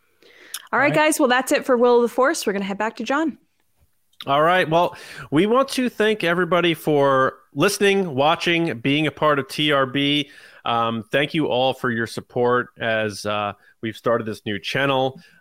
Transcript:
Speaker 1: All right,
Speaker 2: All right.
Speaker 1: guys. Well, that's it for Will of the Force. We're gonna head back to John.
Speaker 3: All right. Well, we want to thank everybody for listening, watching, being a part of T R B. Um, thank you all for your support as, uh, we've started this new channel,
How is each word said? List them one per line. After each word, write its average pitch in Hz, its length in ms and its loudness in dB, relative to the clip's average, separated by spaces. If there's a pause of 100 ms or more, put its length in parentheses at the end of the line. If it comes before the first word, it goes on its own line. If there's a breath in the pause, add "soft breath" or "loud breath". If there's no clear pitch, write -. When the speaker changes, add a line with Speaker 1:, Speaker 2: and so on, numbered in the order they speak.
(720 loud breath)
Speaker 1:
All 220 80 0
right, 269 60 2
Speaker 2:
All 294 40 2
right. 285 40 -2
Speaker 1:
guys. 302 260 2
Well, 277 100 4
that's 254 220 0
it 277 140 0
for 254 120 2
Will 240 200 4
of 240 60 6
the 233 60 0
Force. 269 380 0
We're 202 60 -2
gonna 196 120 -4
head 196 140 -6
back 220 180 -4
to 240 60 -8
John. 277 340 -2 (880)
Speaker 3:
All 139 160 2
right. 175 280 2
Well, 165 260 2 (360 loud breath)
we 160 160 4
want 262 220 2
to 254 200 -2
thank 214 340 0
everybody 170 500 0
for 139 640 2 (140)
listening, 196 640 0
watching, 165 640 0
being 143 260 0
a 143 60 -2
part 151 260 0
of 135 100 -4
T 151 240 -2
R 139 140 2
B. 143 440 -2 (360 loud breath)
Um, 117 460 -2
thank 143 220 -2
you 151 140 -2
all 123 260 0
for 123 180 -4
your 113 160 -4
support 123 640 -2 (100)
as, 110 460 -4
uh, 104 260 -4 (300 soft breath)
we've 113 160 -8
started 117 280 -2
this 107 200 -10
new 104 140 -6
channel, 135 600 -2 (220 loud breath)